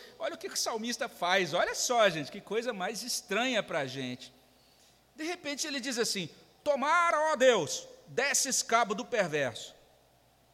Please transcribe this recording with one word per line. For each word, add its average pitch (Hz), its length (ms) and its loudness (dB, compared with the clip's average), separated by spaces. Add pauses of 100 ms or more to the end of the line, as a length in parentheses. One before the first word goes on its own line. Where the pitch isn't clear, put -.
(200)
olha - 160 -4
o - 20 -16
que - 120 -10
que - 60 -8
o - 20 -2
salmista 233 500 -4
faz, 175 460 0
olha 320 200 2
só, 226 360 4
gente, 156 200 -6
que 202 120 -14
coisa 233 320 -4
mais 190 280 -6
estranha 226 640 -2
pra 160 220 -2
gente. 127 480 -8 (800)
De 302 80 -10
repente 320 440 -6
ele 277 120 -4
diz 240 180 -4
assim: 185 320 -2 (360)
"Tomara, 311 680 4
ó 302 60 0
Deus, 226 500 4 (200)
desses 254 540 0
cabo 226 320 2
do 220 120 -6
perverso. 151 680 -2 (800)